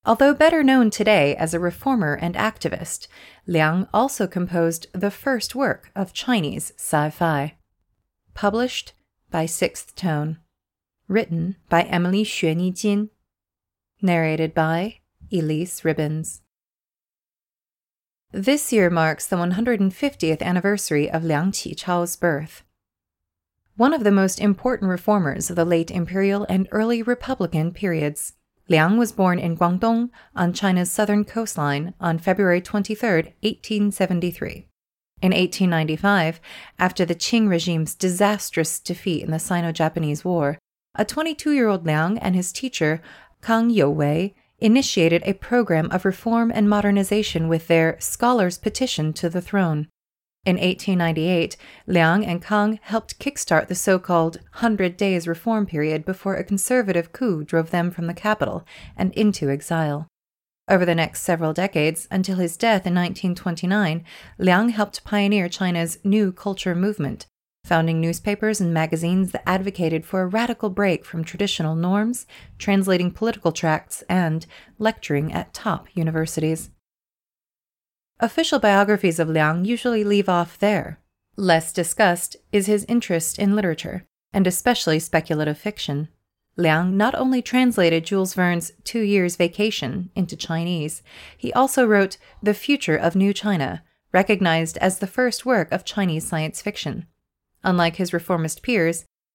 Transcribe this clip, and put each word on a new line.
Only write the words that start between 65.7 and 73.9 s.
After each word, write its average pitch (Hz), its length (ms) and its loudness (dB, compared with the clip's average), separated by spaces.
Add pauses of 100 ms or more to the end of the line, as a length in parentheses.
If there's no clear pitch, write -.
new 202 260 2
culture 190 440 -6
movement, 190 500 -2 (400)
founding 165 340 0
newspapers 202 640 -2
and 170 140 0
magazines 170 580 0
that - 160 -6
advocated 185 560 -2
for 190 160 -4
a 185 60 -2
radical 226 420 -2
break 190 380 0
from 165 180 -8
traditional 165 500 -4
norms, 202 520 0 (320)
translating 190 520 2
political 220 400 -2
tracts, - 600 -4